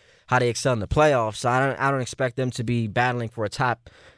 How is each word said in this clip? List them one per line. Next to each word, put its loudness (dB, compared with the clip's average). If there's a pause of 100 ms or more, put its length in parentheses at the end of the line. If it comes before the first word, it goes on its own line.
(280)
how 2
they 2
excel 0
in -2
the -4
playoffs. 4
So -2
I 2
don't, 0
I 2
don't -2
expect -4
them -2
to -6
be -2
battling -2
for -4
a -4
top, -4 (260)